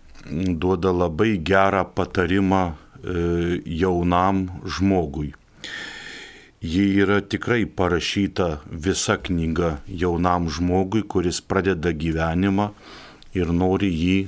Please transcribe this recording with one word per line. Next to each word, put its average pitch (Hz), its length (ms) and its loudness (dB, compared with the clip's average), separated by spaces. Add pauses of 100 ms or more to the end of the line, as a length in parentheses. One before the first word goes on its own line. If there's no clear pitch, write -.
(580)
duoda 90 320 2
labai 90 480 2
gerą 95 480 4
patarimą, 92 880 0
e, 85 880 -4
jaunam 90 840 2 (180)
žmogui. 82 680 0 (1300)
Ji 98 380 2
yra 98 220 4
tikrai 104 460 -2
parašyta 87 1000 0
visa 87 500 -2
knyga 82 680 -2
jaunam 87 680 0
žmogui, 92 560 0
kuris 87 340 -2
pradeda 87 540 0
gyvenimą 82 800 0 (680)
ir 85 160 0
nori 92 400 2
jį 90 220 2 (120)